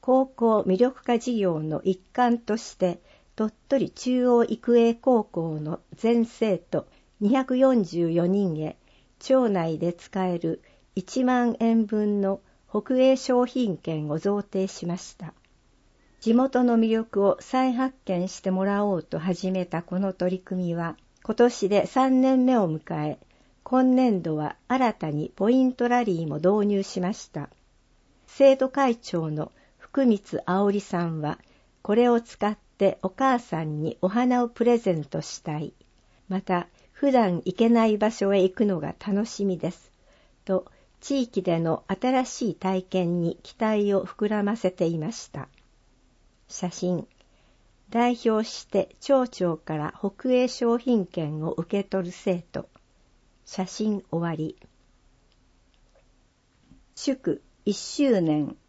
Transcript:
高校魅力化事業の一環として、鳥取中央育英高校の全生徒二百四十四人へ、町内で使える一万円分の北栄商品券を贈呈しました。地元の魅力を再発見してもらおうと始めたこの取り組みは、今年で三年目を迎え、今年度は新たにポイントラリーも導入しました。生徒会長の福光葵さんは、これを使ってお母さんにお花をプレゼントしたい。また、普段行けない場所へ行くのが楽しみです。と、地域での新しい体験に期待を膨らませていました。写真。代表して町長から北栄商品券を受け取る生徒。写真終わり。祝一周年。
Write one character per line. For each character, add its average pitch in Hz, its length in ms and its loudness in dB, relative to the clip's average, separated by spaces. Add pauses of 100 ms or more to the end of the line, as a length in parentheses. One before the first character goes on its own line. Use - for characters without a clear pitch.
高 262 260 2
校 226 340 2
魅 190 160 2
力 247 260 0
化 240 160 0
事 247 160 -4
業 185 260 0
の 156 220 -4
一 190 180 -2 (120)
環 240 260 2
と 214 180 -4
し - 220 -12
て、 175 220 -2 (340)
鳥 214 180 -2 (160)
取 262 220 0
中 247 380 0
央 240 160 6
育 233 340 2
英 233 160 4
高 233 300 2
校 165 340 -6
の 151 220 -8 (160)
全 233 280 2
生 220 340 0
徒 - 280 -6 (320)
二 208 120 2
百 262 280 0
四 254 240 6
十 170 300 -2
四 170 160 2
人 185 340 0
へ、 - 140 -8 (420)
町 262 300 2
内 165 320 -2
で 170 120 -2
使 185 320 -6
え 180 140 -2
る 160 240 -4 (320)
一 226 300 -4
万 247 340 2
円 226 260 2
分 208 360 0
の 196 200 -2 (300)
北 208 240 -2
栄 262 220 4
商 247 280 0
品 233 320 -2
券 156 320 -6
を 151 120 -4
贈 202 220 -2
呈 190 260 -4
し - 180 -10
ま 175 100 -4
し - 180 -16
た。 - 200 -16 (840)
地 226 120 0
元 262 300 2
の 240 160 4
魅 226 140 2
力 220 340 0
を 190 140 2
再 262 320 -2
発 262 320 -4
見 185 240 -2
し - 120 -14
て 190 120 -2
も 190 120 0
ら 202 220 0
お 202 80 0
う 160 80 -4
と - 160 -8
始 180 320 -2
め 185 160 -2
た 165 160 -6
こ 180 160 -6
の 196 140 -2
取 185 240 -2
り - 20 -6
組 180 280 -6
み 170 100 -2
は、 170 200 -6 (300)
今 220 100 -4
年 240 340 2
で 202 160 2
三 262 340 2
年 262 240 4
目 254 140 4
を 185 120 2
迎 156 360 -4
え、 - 120 -6 (440)
今 254 340 2
年 240 240 2
度 160 160 -4
は 151 200 -6 (120)
新 247 240 2
た 160 180 -8
に 147 240 -4
ポ 202 140 0
イ 262 160 4
ン 254 80 2
ト 240 160 -2
ラ 247 140 2
リ 170 240 -2
ー - 20 -6
も 151 80 -4
導 202 320 2
入 196 140 2
し - 180 -6
ま 180 140 -2
し - 140 -18
た。 147 200 -12 (760)
生 269 320 6
徒 262 100 0
会 262 280 2
長 165 340 -4
の 151 200 -6 (280)
福 - 260 -2
光 208 400 0
葵 202 380 0
さ 175 200 -4
ん 160 200 -4
は、 151 160 -6 (420)
こ 202 140 -2
れ 240 160 4
を 233 100 4
使 - 260 -8
っ 170 120 -4 (180)
て - 240 2
お 190 80 -4
母 262 300 0
さ 165 240 -6
ん 151 180 -6
に 160 220 -4
お 185 60 2
花 247 360 2
を 240 60 -4
プ 240 140 -4
レ 240 120 4
ゼ 226 160 0
ン 156 100 -2
ト 156 200 -8
し - 160 -12
た 151 220 -8
い。 147 120 -10 (560)
ま 190 140 -4
た、 175 260 -4 (240)
普 285 180 2
段 220 260 4
行 180 180 -6
け 226 160 2
な 226 160 4
い 214 100 2
場 214 140 2
所 202 240 0
へ 190 80 4
行 185 100 2
く 208 140 0
の 190 120 0
が - 160 -6 (120)
楽 202 180 0
し 202 220 -6
み 180 100 -2
で 175 140 -6
す。 - 220 -20 (520)
と、 185 260 -2 (300)
地 277 220 -2
域 226 180 -4
で 165 180 0
の 165 280 -2
新 254 400 0
し 233 240 -4
い 160 40 -4
体 190 280 -4
験 175 400 -2
に - 200 -2
期 - 160 -20
待 208 360 0
を 190 100 0
膨 208 240 -6
ら 208 140 -2
ま 202 140 -2
せ 185 140 -2
て 180 140 -4
い 165 140 -2
ま 151 120 -6
し - 180 -14
た。 - 200 -12 (1000)
写 - 220 -8
真。 180 380 -4 (840)
代 240 340 0
表 220 200 2
し - 200 -12
て - 360 -2
町 254 280 2
長 175 280 -2
か 156 200 -8
ら 151 200 -6
北 208 340 -6
栄 247 180 2
商 233 300 -2
品 226 280 0
券 156 380 -6
を 165 80 -4
受 196 320 -4
け - 40 -14
取 185 200 -4
る 180 40 -12
生 180 280 -4
徒。 - 280 -12 (760)
写 185 220 -8
真 208 440 -4
終 165 80 -4
わ 170 160 -4
り。 156 220 -8 (2500)
祝 - 440 -4 (240)
一 208 120 -2
周 262 440 0
年。 151 360 0 (120)